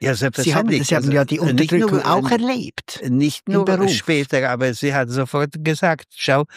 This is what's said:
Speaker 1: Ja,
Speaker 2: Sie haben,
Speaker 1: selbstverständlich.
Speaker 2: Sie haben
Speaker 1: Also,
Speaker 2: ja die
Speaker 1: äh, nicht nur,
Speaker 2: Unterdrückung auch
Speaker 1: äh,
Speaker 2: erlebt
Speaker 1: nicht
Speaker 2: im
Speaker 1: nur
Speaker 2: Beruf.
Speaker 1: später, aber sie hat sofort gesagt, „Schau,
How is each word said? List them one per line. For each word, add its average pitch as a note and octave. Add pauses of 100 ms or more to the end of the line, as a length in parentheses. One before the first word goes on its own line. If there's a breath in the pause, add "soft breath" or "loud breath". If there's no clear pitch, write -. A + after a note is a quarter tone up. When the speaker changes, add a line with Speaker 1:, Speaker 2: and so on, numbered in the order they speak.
Speaker 1:
Ja, C3+
Speaker 2:
Sie A#2
haben, B2+
Speaker 1:
selbstverständlich. D#3
Speaker 2:
Sie E3+
haben C#3+
Speaker 1:
Also, C#3
Speaker 2:
ja C#3+
die D3+
Speaker 1:
äh, D#3
nicht D#3
nur, G3
Speaker 2:
Unterdrückung D3
auch C#3
Speaker 1:
äh, A#3+
Speaker 2:
erlebt -
Speaker 1:
nicht C#3
Speaker 2:
im F#3+
Speaker 1:
nur F3
Speaker 2:
Beruf. F#3+
Speaker 1:
später, C3+
aber B2
sie C#3+
hat C3
sofort C#3 (100)
gesagt, D#3+
„Schau, C#3+ (120)